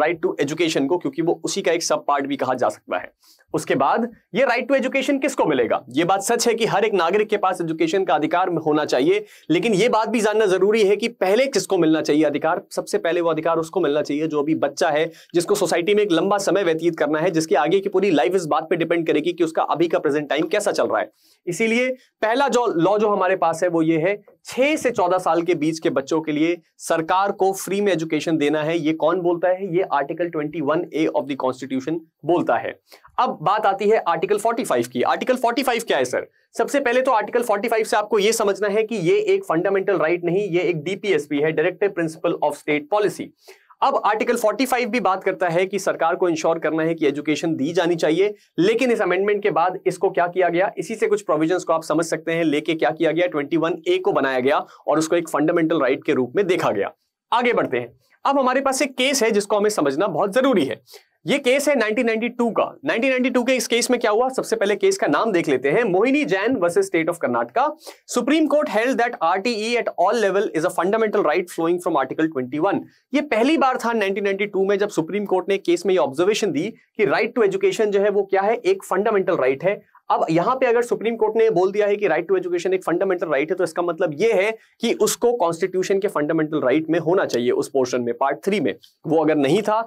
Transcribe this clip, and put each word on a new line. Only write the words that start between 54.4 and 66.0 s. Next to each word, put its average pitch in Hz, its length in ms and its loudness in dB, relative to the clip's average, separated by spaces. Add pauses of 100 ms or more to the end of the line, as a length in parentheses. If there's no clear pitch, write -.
और 151 120 2
उसको 156 160 0
एक 170 140 -2
फंडामेंटल 160 520 0
राइट 135 220 0
के 151 100 0
रूप 127 220 -2
में 196 120 0
देखा 165 240 0
गया। 98 220 -4 (400)
आगे 240 200 2
बढ़ते 135 240 0
हैं। 120 160 -8 (320)
अब 277 140 2
हमारे 254 220 2
पास 269 200 0
एक 277 140 -2
केस 262 280 0
है 226 80 4
जिसको 208 260 0
हमें 208 120 2
समझना 156 380 0
बहुत 185 260 -2
जरूरी 247 320 2
है। - 160 -6 (460)
ये 254 120 2
केस 277 300 2
है 285 60 2
नाइनटीन 220 300 0
नाइंटी 226 240 -2
टू 240 200 -2
का। 160 140 0 (220)
नाइनटीन 220 240 0
नाइंटी 254 200 0
टू 254 140 2
के 254 100 2
इस 247 140 -2
केस 233 240 0
में 240 80 2
क्या 220 120 2
हुआ, 240 180 2
सबसे 190 260 -2
पहले 196 200 0
केस 190 220 2
का 214 100 0
नाम 170 240 2
देख 170 180 0
लेते 135 200 0
हैं, 208 140 2
मोहिनी 247 420 2